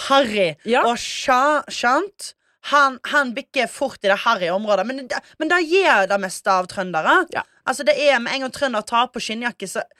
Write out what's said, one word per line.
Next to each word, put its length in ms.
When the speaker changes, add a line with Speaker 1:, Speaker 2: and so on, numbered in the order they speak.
Speaker 1:
harry. 480
Speaker 2:
Ja. 220
Speaker 1:
Og 140
sja-, 680
sant? 680
Han, 400
han 300
bikker 320
fort 380
i 40
det 140
harry 280
området, 360
men 220
da, 100
men 120
da 80
gjør 480
det 140
meste 320
av 160
trøndere. 480
Speaker 2:
Ja. 100
Speaker 1:
Altså, 160
det 160
er 220
med 160
en 80
gang 100
trønder 320
tar 240
på 80
skinnjakke, 480
så 160